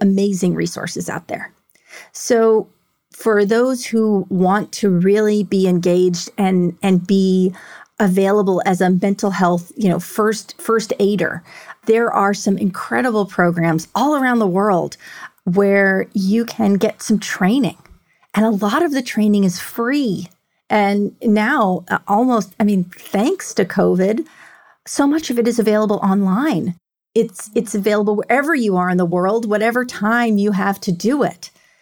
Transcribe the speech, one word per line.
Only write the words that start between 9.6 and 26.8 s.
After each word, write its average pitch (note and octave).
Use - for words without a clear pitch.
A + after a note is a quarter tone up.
you G#3+
know, E3+
first, -
first A3
aider, G3
there A3+
are G3+
some G3
incredible G#3+
programs E3+
all C#4
around B3+
the G#3
world F3+
where G3
you G#3
can G#3+
get G3+
some G#3+
training. G#3
And G#3
a A3+
lot G#3+
of E4+
the C#4
training G#3
is F3+
free. A#3
And G3+
now, G#3+
uh, -
almost, G#3+
I G#3+
mean, G3+
thanks A3+
to G3
covid, F#3
so C#4+
much D#4
of A#3+
it A#3
is A#3
available G#3+
online. G3